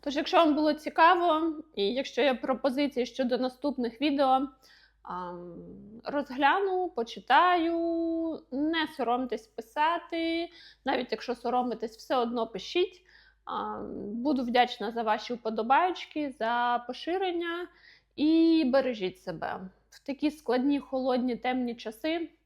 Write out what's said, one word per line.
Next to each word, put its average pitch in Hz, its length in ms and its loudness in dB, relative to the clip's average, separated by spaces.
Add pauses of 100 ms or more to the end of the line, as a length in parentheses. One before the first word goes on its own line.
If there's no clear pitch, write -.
Тож, 262 140 -6
якщо 339 220 2
вам 311 180 6
було 302 180 2
цікаво, 330 800 4 (220)
і 202 180 0
якщо 262 280 -2
є 277 120 4
пропозиції 262 720 -2
щодо 247 320 -2
наступних 254 640 -4
відео, 277 460 4 (560)
а, 180 300 -8 (720)
розгляну, 330 840 0
почитаю, 330 1600 2
не 311 360 0 (100)
соромтесь 247 500 -2
писати, 330 1000 -2 (360)
навіть - 260 -2
якщо 240 240 -4
соромитесь, 240 600 -4
все - 180 -4
одно 240 320 0
пишіть. - 580 -4 (400)
А, 214 360 -8 (320)
буду 254 300 0
вдячна 233 480 0
за 233 120 -4
ваші 220 300 -2
вподобаєчки, 269 1000 0
за 240 560 -2
поширення 349 800 -4 (480)
і 320 500 4
бережіть 247 560 0
себе. 185 480 -8 (200)
В - 100 -20
такі 285 320 -4
складні, 269 480 0
холодні, 254 560 -2
темні 254 400 -4
часи 320 540 -6 (160)